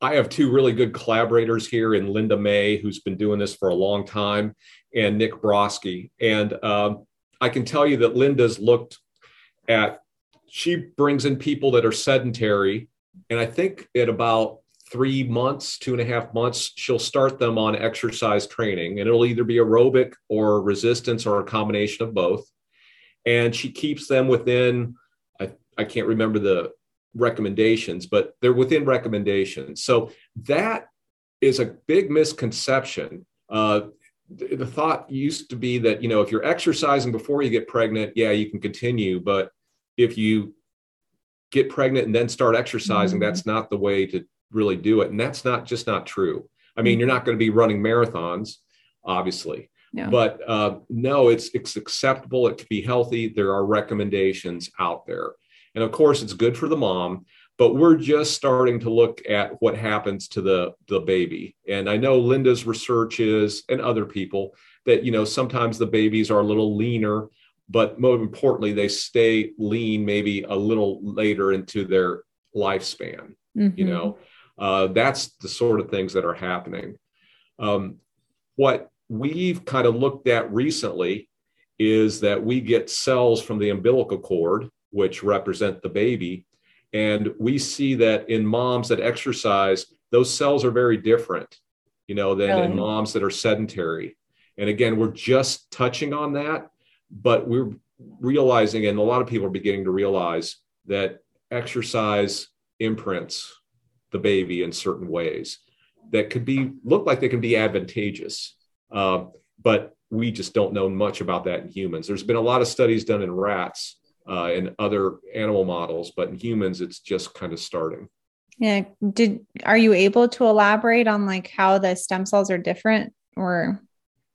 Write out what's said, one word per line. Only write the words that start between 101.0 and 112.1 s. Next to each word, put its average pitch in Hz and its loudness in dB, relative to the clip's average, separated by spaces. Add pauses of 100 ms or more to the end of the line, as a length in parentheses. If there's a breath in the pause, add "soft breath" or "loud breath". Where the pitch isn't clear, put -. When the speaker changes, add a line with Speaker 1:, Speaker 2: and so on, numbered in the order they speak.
Speaker 1:
exercise 107 -2 (320)
imprints 101 -6 (580)
the 101 -4
baby 92 0
in 82 -6
certain 90 -6
ways 82 -6 (520)
that 107 0
could 120 -4
be, 135 -2 (120)
look 180 0
like 131 0
they 131 0
can 120 -2
be 117 0
advantageous. 101 -4 (360)
Uh, 95 -2 (360)
but 107 2 (140)
we 113 -4
just 104 -8
don't - 0
know 98 0
much 98 -2
about 90 -4
that 90 -4
in 82 -14
humans. 85 -8
There's 101 -6